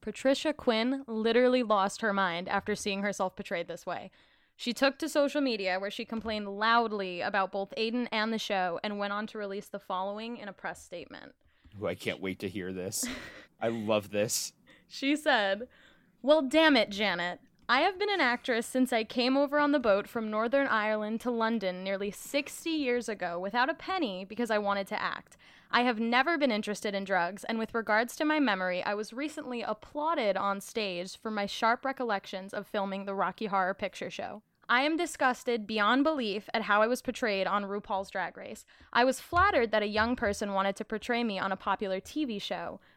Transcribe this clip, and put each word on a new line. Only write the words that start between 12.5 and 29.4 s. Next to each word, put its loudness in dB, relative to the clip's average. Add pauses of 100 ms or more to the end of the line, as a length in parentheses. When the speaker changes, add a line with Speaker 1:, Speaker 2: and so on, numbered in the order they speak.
Speaker 2:
this. -4 (280)
<laughs> -20
I 0
love 0
this. 0 (340)
Speaker 1:
She -2
said, 0 (540)
"Well, 6
damn 6
it, 4
Janet. 0 (280)
I 4
have 2
been 0
an 2
actress 0
since 2
I 2
came 0
over 2
on 4
the 4
boat 4
from -4
Northern 2
Ireland 0
to -2
London 0
nearly -2
sixty -4
years 0
ago -4
without 0
a 0
penny -4
because -4
I 2
wanted 0
to -4
act. -6 (360)
I 4
have 2
never 4
been 2
interested -2
in -4
drugs, 0
and -2
with -4
regards 2
to 0
my 4
memory, 2
I -2
was -6
recently -6